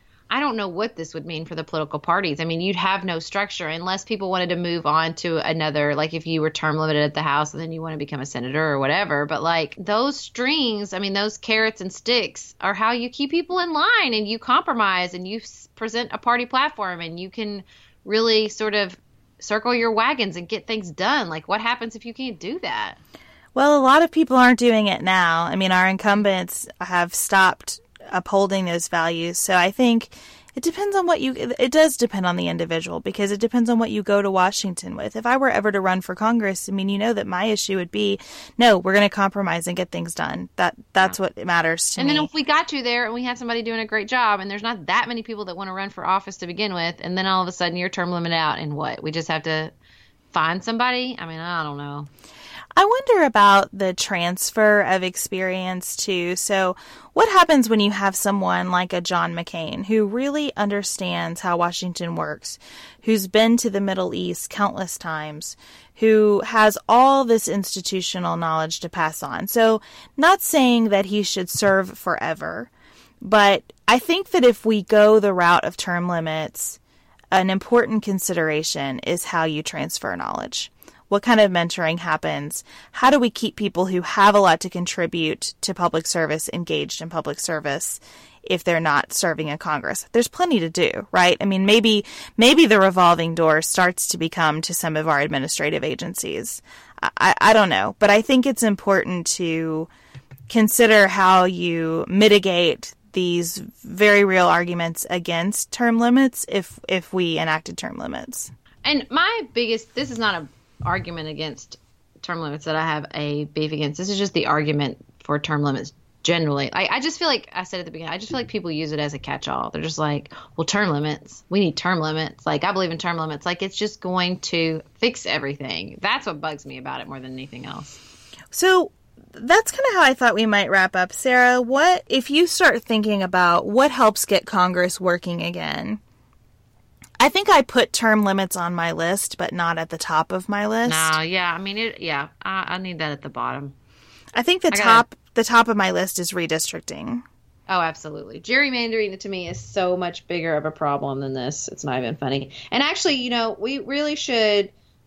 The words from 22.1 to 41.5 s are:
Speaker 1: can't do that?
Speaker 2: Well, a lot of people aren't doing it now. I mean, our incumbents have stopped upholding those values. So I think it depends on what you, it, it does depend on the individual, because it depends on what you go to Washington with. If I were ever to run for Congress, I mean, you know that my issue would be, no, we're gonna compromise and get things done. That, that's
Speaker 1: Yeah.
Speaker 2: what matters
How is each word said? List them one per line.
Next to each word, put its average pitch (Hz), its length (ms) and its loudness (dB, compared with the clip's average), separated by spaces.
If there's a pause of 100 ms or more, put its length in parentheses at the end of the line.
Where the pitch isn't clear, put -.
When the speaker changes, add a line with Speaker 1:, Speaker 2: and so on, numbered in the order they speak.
Speaker 1:
can't 240 260 -10
do 240 200 -10
that? 113 360 -8 (580)
Speaker 2:
Well, 294 240 6
a 277 40 4
lot 269 220 8
of 330 80 2
people 269 260 4
aren't 247 220 8
doing 226 280 4
it 190 140 -2
now. 175 440 2
I 165 100 -4
mean, 190 160 2
our 185 160 4
incumbents 196 800 0 (120)
have 180 340 -2
stopped - 680 0 (320)
upholding 196 540 0
those 170 220 -2
values. 170 520 -2
So 190 160 0
I 180 160 4
think 233 380 2 (440)
it 254 100 -10
depends 392 340 -2
on 370 100 0
what 349 140 2
you, 262 120 -2
it, 240 240 -6
it - 140 0
does 311 240 4
depend 202 300 0
on 175 100 2
the 175 140 -2
individual, 170 500 -4
because 196 320 -2
it 202 80 -4
depends 233 300 2
on 233 100 4
what 226 100 0
you 208 140 -2
go 202 180 2
to 202 80 0
Washington 185 680 -2
with. - 180 -8
If 220 100 -6
I 247 120 2
were 262 120 2
ever 208 220 0
to 196 80 0
run 185 220 0
for 185 120 -8
Congress, 214 540 -2
I 196 60 -6
mean, 196 160 -2
you 196 80 -2
know 220 160 0
that 202 120 -4
my 190 200 -4
issue 202 320 -2
would 180 120 -4
be, 202 300 -2 (380)
no, 233 200 6
we're 185 160 0
gonna 202 160 4
compromise 190 560 -2
and 180 120 -6
get 180 140 -4
things 170 220 -8
done. 170 440 -6
That, 180 180 0 (160)
that's 190 280 2
Speaker 1:
Yeah. 190 80 0
Speaker 2:
what - 180 -8
matters 165 460 0